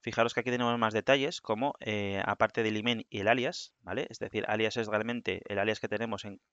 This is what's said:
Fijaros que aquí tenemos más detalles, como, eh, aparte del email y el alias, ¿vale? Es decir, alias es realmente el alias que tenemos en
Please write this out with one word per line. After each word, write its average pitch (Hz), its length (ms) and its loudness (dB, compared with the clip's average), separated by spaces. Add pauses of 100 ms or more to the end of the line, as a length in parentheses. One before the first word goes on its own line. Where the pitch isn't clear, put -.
Fijaros 117 320 2
que - 60 0
aquí 120 120 0
tenemos 120 280 2
más 110 140 2
detalles, 135 480 2
como, 120 400 -2
eh, 101 440 -2
aparte 110 380 2
del 110 140 2
email 113 320 0
y 107 100 -6
el 98 80 0
alias, 127 540 0
¿vale? 110 280 -4
Es 117 100 -14
decir, 107 280 -4
alias 107 300 0
es 113 100 0
realmente 107 600 -2
el 101 120 -2
alias 107 220 2
que 113 80 -4
tenemos 107 340 -4
en 101 160 -12 (140)